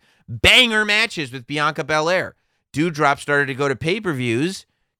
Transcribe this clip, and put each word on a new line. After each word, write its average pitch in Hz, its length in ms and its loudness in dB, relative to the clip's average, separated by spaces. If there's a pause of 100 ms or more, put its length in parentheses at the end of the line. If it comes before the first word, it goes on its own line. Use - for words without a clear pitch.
(280)
banger 214 580 4
matches 208 460 -2
with 127 140 -14
Bianca 151 380 -2
Belair. 156 520 0 (380)
Doudrop 147 460 2
started 143 280 0
to 135 60 -6
go 139 140 -2
to 135 80 0
pay-per-views 156 920 -2 (340)